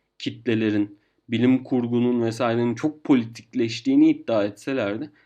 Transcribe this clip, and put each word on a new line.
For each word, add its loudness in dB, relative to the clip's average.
kitlelerin, -2
bilim 2
kurgunun 0
vesairenin -2
çok -6
politikleştiğini 2
iddia 0
etseler -6
de -12